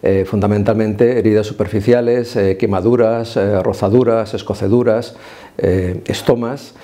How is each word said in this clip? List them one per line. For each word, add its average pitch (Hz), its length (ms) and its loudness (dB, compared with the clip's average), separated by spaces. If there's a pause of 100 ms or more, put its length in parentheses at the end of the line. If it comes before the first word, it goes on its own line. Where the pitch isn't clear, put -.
eh, 98 240 2
fundamentalmente 107 920 0
heridas 107 280 2
superficiales, 120 880 0
eh, 98 200 2
quemaduras, 113 800 0
eh, 101 260 0
rozaduras, 110 720 0
escoceduras, 110 800 0 (420)
eh, 92 480 -2
estomas. 120 760 -4